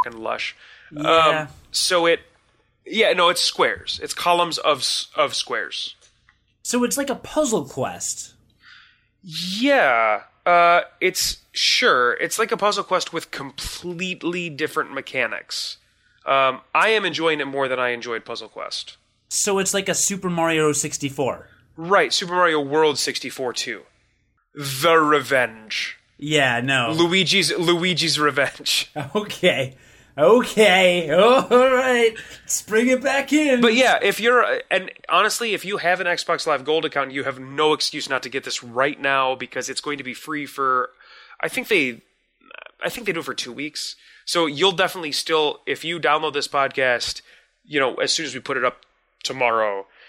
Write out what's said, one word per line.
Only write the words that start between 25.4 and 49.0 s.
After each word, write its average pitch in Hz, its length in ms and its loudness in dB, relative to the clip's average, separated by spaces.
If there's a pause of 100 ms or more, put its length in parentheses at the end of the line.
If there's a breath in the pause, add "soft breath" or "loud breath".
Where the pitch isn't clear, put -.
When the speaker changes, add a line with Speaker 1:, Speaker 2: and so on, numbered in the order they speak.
Speaker 2:
Yeah, 139 440 2
no. 127 300 0
Speaker 1:
Luigi's, 170 640 2
Luigi's 165 640 0
Revenge. 143 720 -2 (100)
Speaker 2:
<laughs> 135 140 -8
Okay. 180 600 -2 (420 soft breath)
Okay. 180 920 6
<laughs> - 20 2
All 226 360 6
right. 247 640 4 (280 loud breath)
Let's - 220 -6
bring 240 260 2
it 254 120 2
back 277 300 -2
in. 285 300 4
Speaker 1:
But 233 140 6
yeah, 240 260 4
if 196 180 0
you're, 226 400 2 (100)
and 185 220 -2 (160)
honestly, 202 460 0
if 175 100 -6
you 196 140 -4
have 175 240 0
an 180 60 -4
Xbox 170 380 -2
Live 139 200 -2
Gold 156 180 0
account, 139 280 -4
you 135 120 -6
have 127 160 -6
no 139 320 0
excuse 147 380 -2
not 131 140 -2
to 131 60 -12
get 127 140 -6
this - 180 -8
right 127 380 -2
now 135 360 0
because 123 340 -8
it's 131 100 -8
going 147 180 -6
to 139 60 -12
be 127 100 -12
free 147 320 -10
for, 131 440 -2 (500 loud breath)
I - 80 -2
think 240 220 -8
they, 135 320 0 (800)
I 175 60 -4
think 226 180 -8
they 196 60 -2
do 165 80 -6
it 143 40 -14
for 131 80 -6
two 120 200 -10
weeks. 143 420 -10 (300 soft breath)
So 170 200 0
you'll 156 280 2
definitely 170 400 -2
still, 156 520 0
if 143 200 -6
you 170 140 -6
download 151 340 0
this 139 160 -4
podcast, 131 720 0 (420 soft breath)
you 147 160 -4
know, 131 160 0
as - 160 0
soon 165 140 -2
as 127 80 -10
we 127 80 -10
put 135 160 -6
it 123 80 -2
up - 200 -4 (380)